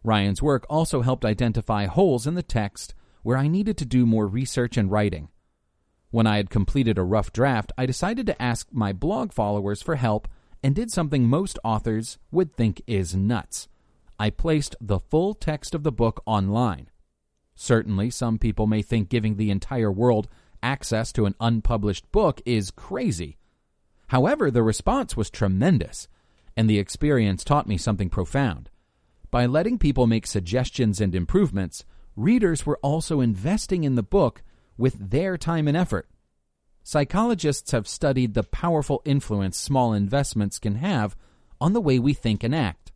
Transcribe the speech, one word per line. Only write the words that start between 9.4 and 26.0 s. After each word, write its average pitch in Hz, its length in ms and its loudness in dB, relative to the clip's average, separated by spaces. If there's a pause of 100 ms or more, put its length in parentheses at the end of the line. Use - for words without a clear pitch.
for 160 140 -2
help 113 300 0 (360)
and 135 100 2
did 226 160 -2
something 143 380 2
most 165 360 0
authors 113 540 -2 (140)
would 170 240 0
think 110 320 0
is 92 280 -2
nuts. 101 520 -2 (500)
I 214 140 0
placed 156 500 0
the 101 160 0
full 175 380 0
text - 400 -6
of 151 80 -4
the 151 80 0
book 113 340 0
online. 101 640 0 (720)
Certainly, 110 500 2
some 113 260 -2
people 110 300 0
may 107 140 2
think 107 280 -2
giving 110 260 0
the 104 160 0
entire 107 400 -2
world 107 380 2 (340)
access 113 480 -4
to 113 140 2
an 98 160 -2
unpublished 110 680 0
book 196 360 2
is 110 260 0
crazy. 107 680 -6 (680)
However, 175 420 2
the 120 140 2
response 202 540 0
was 110 120 -4
tremendous, 107 800 0 (480)